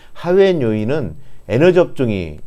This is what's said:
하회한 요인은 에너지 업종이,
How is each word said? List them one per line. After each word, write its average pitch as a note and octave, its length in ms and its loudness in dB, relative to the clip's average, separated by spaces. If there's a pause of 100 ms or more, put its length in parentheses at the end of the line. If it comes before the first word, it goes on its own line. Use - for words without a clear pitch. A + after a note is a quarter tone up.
(120)
하회한 F3+ 500 2
요인은 A2 540 -2 (320)
에너지 D#3+ 300 4
업종이, G2+ 680 -2